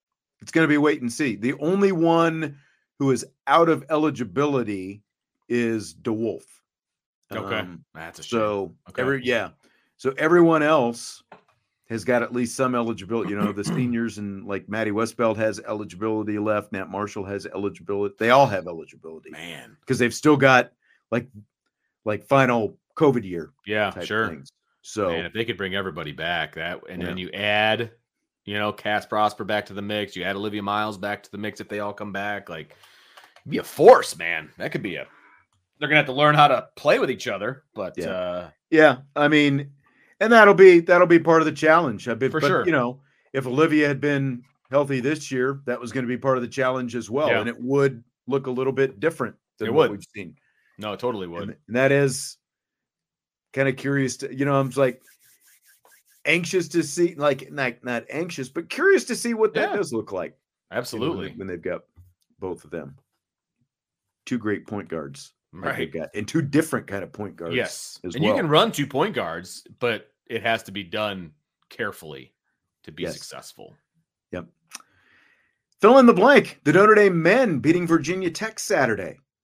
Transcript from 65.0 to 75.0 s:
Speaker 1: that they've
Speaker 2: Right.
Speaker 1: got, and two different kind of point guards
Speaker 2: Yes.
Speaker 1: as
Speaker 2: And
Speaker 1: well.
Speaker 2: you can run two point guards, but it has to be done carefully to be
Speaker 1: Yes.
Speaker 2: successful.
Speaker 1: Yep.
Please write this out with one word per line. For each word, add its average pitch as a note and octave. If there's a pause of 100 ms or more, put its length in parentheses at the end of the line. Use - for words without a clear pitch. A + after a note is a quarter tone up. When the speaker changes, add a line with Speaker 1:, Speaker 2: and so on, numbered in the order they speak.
Speaker 1:
that C3
they've -
Speaker 2:
Right. A#2+
Speaker 1:
got, D#2+
and A2
two E3
different C#3+
kind G2
of E2
point G#2
guards E2+
Speaker 2:
Yes. -
Speaker 1:
as F2+
Speaker 2:
And C#3+
Speaker 1:
well. G#3
Speaker 2:
you A#3+
can E3
run F3+
two C#3+
point E3
guards, F2+ (120)
but A2+ (140)
it A2+
has A2+
to -
be G2+
done F#2+ (360)
carefully D2+ (500)
to -
be F#2
Speaker 1:
Yes. E2+
Speaker 2:
successful. - (560)
Speaker 1:
Yep. F2 (1300)